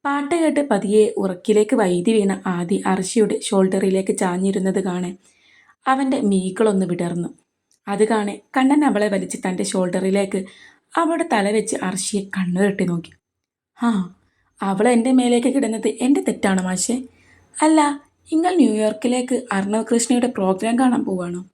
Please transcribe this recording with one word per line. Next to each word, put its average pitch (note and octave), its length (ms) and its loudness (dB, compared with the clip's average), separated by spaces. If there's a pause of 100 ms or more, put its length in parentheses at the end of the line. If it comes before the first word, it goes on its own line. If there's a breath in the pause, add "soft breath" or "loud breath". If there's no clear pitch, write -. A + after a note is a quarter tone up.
പാട്ട് C#4+ 300 -2
കേട്ട് D4+ 340 2
പതിയെ G#3 480 2
ഉറക്കിലേക്ക് G#3 600 0
വൈദ്യുതി F#3 360 2
വീണ G3+ 200 2 (140)
ആദി F3+ 300 -2 (100)
അർഷിയുടെ F#3+ 540 0
ഷോൾഡറിലേക്ക് F#3+ 760 0
ചാഞ്ഞിരുന്നത് F#3+ 680 0
കാണെ F3+ 260 -4 (760 soft breath)
അവൻ്റെ C4 340 0
മീകളൊന്ന് F#3+ 680 0
വിടർന്നു. E3+ 440 -4 (560)
അത് G3+ 180 0
കാണെ G#3+ 300 -2 (160)
കണ്ണൻ C4+ 340 4
അവളെ G#3 240 2
വലിച്ച് G3 300 -4
തൻ്റെ F#3 260 -4
ഷോൾഡറിലേക്ക് F#3+ 760 0 (540 loud breath)
അവളുടെ E4 380 0
തല G#3 180 0
വെച്ച് G#3+ 320 -2
അർഷിയെ F#3+ 420 -4
കണ്ണുരുട്ടി F#3+ 600 -2
നോക്കി. E3+ 280 -6 (680)
"ആ, A#3 120 0 (680)
അവൾ G3 280 0
എൻ്റെ B3 240 4
മേലേക്ക് A#3+ 420 4
കിടന്നത് A3 340 0 (120)
എൻ്റെ C4+ 200 4
തെറ്റാണോ F#3+ 420 0
മാഷേ? F#3 340 -2 (600 soft breath)
അല്ല, D#4 240 4 (480)
നിങ്ങൾ E4+ 260 0
ന്യൂയോർക്കിലേക്ക് A#3+ 840 0 (160)
അർണവ് G3+ 320 -2
കൃഷ്ണയുടെ A#3+ 420 0
പ്രോഗ്രാം G3+ 520 -2
കാണാൻ A#3+ 260 2
പോവാണോ? F3+ 380 -6 (120)